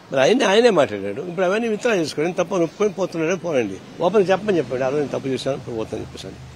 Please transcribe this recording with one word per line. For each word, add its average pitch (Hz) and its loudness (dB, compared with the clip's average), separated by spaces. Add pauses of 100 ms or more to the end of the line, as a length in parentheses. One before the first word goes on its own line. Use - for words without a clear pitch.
(100)
మరి 135 2
ఆయనే, 214 4
ఆయనే 226 6
మాట్లాడాడు. 107 0
ఇప్పుడు 180 -2
అవన్నీ 220 0
విత్డ్రా 220 0
చేసుకోండి, 165 -2
తప్పు 180 -2
అని 170 2
ఒప్పుకొని 202 0
పోతున్నాడే 175 -2
పోనండి, 127 -4
ఓపెన్ 185 4
చెప్పని 190 2
చెప్పండి, 127 -2
"ఆ 131 0
రోజు 147 0
నేను 127 -4
తప్పు 127 -6
చేశాను, 135 -2
ఇప్పుడు 127 -10
పోతాను" 110 -6
చెప్పేసి - -12
అని. 95 -12 (200)